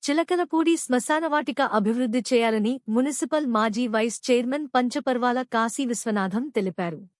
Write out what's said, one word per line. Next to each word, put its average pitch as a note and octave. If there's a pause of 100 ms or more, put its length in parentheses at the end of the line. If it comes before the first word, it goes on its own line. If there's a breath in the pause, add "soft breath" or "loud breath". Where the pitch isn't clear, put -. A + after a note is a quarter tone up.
(100)
చిలకలపూడి E4
శ్మశానవాటిక D4
అభివృద్ధి A3+
చేయాలని A#3
మున్సిపల్ C4+
మాజీ A3+
వైస్ A3+
చైర్మన్ B3+
పంచపర్వాల B3
కాశీ A#3
విశ్వనాథం G#3+
తెలిపారు. F#3+ (120)